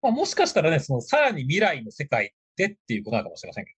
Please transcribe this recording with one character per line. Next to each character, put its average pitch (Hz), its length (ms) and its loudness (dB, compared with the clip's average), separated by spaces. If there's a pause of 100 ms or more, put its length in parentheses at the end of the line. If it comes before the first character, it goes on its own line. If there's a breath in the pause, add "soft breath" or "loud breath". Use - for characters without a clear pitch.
ま 254 80 4
あ、 - 20 4
も 302 140 2
し - 80 -6
か 370 120 4
し - 60 -4
た 170 100 4
ら 156 80 4
ね、 156 100 4
そ 143 140 -4
の、 120 60 0
さ 285 200 2
ら 277 100 4
に 160 120 -6
未 156 180 0
来 165 240 0
の 107 60 -12
世 - 140 -10
界 107 300 -2 (220)
で - 100 0
っ 104 100 -6 (100)
て 117 80 -2
い 107 60 -2
う 104 40 -14
こ 110 60 -8
と 117 60 0
な 101 60 0
の - 60 -10
か - 20 -12
も - 60 -18
し - 80 -18
れ 92 40 -14
ま 85 60 -16
せ 101 80 -10
ん - 20 -12
け - 160 -20